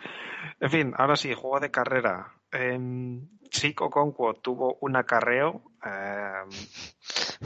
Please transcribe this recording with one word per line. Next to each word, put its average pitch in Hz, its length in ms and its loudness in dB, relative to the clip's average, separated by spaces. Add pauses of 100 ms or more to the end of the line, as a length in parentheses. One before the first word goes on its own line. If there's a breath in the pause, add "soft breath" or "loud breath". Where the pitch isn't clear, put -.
(600 loud breath)
En 143 100 2
fin, 143 260 2
ahora 139 200 6
sí, 135 180 -2
juego 131 260 -2
de 143 100 -2
carrera. 120 640 0 (200)
Em, 127 760 -4 (200)
Chico - 380 0
Okonkwo 139 480 2
tuvo 127 480 0
un 135 140 0
acarreo. 127 680 4 (200)
Em, 101 680 -6 (960 loud breath)